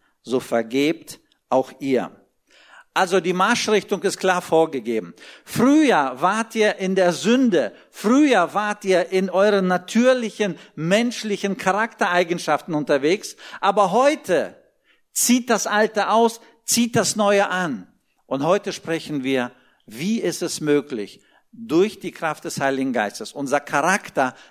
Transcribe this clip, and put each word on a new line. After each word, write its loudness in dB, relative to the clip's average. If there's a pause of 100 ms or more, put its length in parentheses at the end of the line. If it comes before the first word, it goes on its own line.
(220)
so -2
vergebt -2 (300)
auch 0 (100)
ihr." -2 (760)
Also 2
die -2
Marschrichtung 0
ist -2
klar 0
vorgegeben. 0 (320)
Früher 2
wart -2
ihr 2
in -4
der 4
Sünde, 2 (160)
früher 2
wart -4
ihr 2
in 0
euren 2
natürlichen, 0 (160)
menschlichen -2
Charaktereigenschaften -2
unterwegs, 0 (260)
aber 2
heute 0 (520)
zieht 2
das 0
Alte 0
aus, 2 (240)
zieht 0
das 0
Neue 2
an. -6 (360)
Und -4
heute 0
sprechen -6
wir, -2 (340)
wie -4
ist -4
es -6
möglich, -2 (280)
durch -2
die -10
Kraft -8
des -8
Heiligen -2
Geistes -4
unser -2
Charakter -2 (160)